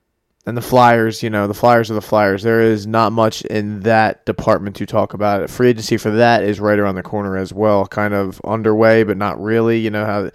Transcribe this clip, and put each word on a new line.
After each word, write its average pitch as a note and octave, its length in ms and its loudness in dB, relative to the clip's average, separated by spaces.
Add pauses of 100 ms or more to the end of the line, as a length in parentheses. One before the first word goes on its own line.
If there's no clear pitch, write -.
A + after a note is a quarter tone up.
(460)
And A#2+ 100 -6
the A#2 60 -6
Flyers, A#2+ 600 4
you A2+ 60 -4
know, G#2 180 0
the G#2 60 -4
Flyers A#2 360 2
are A2+ 40 -4
the G#2 60 -2
Flyers. G2+ 440 0
There A2+ 180 2
is G#2+ 240 0
not A2 240 0
much A2 320 0
in G#2 380 -6
that A2 440 0
department G2+ 520 -2
to G2+ 100 -8
talk G2+ 260 -2
about. G2+ 380 -2
Free B2 200 2
agency A2 260 -2
for G#2+ 160 -2
that A2+ 320 2
is G2+ 160 -2
right G#2 180 2
around G2+ 160 0
the F2+ 80 -8
corner G2+ 340 -6
as F#2+ 160 -6
well. G2+ 340 2
Kind G#2 280 -4
of G2 300 -4
underway, A2 580 4
but G2+ 140 0
not G2 260 -4
really. A2+ 380 0
You A2 100 -2
know G#2+ 140 -4
how G#2 300 -4